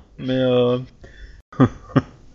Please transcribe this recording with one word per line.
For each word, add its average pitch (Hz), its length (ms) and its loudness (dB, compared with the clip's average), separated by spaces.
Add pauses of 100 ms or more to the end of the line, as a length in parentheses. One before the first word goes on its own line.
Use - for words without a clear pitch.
(200)
mais, 131 180 -2
euh, 123 400 2 (840)
<laughs> 131 60 8 (680)